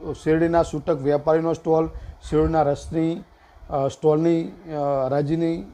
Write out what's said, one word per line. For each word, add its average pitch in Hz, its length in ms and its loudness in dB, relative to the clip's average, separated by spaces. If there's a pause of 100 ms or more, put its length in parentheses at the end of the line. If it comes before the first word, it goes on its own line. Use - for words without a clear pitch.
(140)
શેરડીના 165 500 2
છૂટક 156 320 -4
વેપારીનો 147 580 2
સ્ટોલ, 160 340 0 (420)
શેરડીના 160 320 2
રસની, 160 600 -2 (460)
અ, 139 180 -2
સ્ટોલની, 165 560 2
અ, 147 600 -4
હરાજીની 160 580 0 (100)